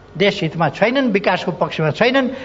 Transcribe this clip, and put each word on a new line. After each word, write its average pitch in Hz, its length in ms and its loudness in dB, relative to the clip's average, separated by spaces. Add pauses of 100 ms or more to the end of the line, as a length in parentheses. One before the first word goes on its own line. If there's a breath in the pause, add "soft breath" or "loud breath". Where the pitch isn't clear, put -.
(180)
देशहितमा 170 520 0
छैनन्, 247 420 0
विकासको 190 440 0
पक्षमा 156 360 -2
छैनन्, 254 380 2 (160 loud breath)